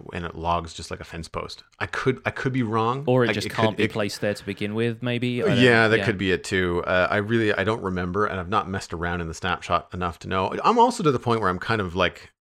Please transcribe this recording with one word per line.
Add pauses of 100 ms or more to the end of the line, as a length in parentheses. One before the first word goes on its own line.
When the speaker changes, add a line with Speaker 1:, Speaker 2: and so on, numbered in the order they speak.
(140)
Speaker 1:
and
it
logs
just
like
a
fence
post. (160)
I
could,
I
could
be
wrong.
Speaker 2:
Or
it
Speaker 1:
I,
Speaker 2:
just
Speaker 1:
it
Speaker 2:
can't
Speaker 1:
could,
Speaker 2:
be
Speaker 1:
it
Speaker 2:
placed
there
to
begin
with,
maybe.
I
don't
Speaker 1:
Yeah,
that
Speaker 2:
yeah.
Speaker 1:
could
be
it
too.
Uh,
I
really,
I
don't
remember,
and
I've
not
messed
around
in
the
snapshot
enough
to
know. (100)
I'm
also
to
the
point
where
I'm
kind
of,
like, (260)